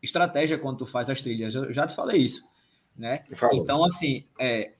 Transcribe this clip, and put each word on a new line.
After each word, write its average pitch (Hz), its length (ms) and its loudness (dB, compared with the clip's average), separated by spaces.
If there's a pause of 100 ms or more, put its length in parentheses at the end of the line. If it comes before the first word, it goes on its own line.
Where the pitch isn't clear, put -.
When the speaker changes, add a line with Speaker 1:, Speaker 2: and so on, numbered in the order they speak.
Speaker 1:
estratégia 160 580 2
quando 131 200 -4
tu 127 80 -6
faz 123 240 -2
as 131 120 -2
trilhas. 113 340 -4
Eu 135 160 -4
já 143 160 0
te - 80 -10
falei 151 240 2
isso, - 240 0 (520)
né? 120 280 -6 (100)
Speaker 2:
Falou. 123 220 4
Speaker 1:
Então, 139 280 2
assim, 156 400 0 (140)
é, 117 420 -2